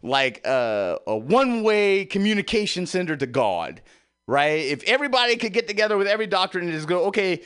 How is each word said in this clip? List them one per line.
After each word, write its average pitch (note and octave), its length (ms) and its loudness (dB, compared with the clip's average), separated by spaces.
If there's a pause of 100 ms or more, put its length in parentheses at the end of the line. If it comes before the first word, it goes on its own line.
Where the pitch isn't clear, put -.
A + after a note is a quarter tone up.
like, C3 460 0
uh, G#2+ 600 0
a A2 100 -2
one-way G#3 880 2
communication G3+ 840 0
center E3+ 300 -2
to C#3 100 -4
God? F#2+ 560 -2 (460)
Right? D3 380 2
If C#3 180 -4
everybody B3 500 2
could A3+ 180 -4
get G#3 140 0
together G#3 320 0
with G3 80 2
every G#3+ 220 0
doctor F#3 320 0
and F3 100 -4
just D#3 160 -6
go, F3 200 0
"Okay, G3 400 -2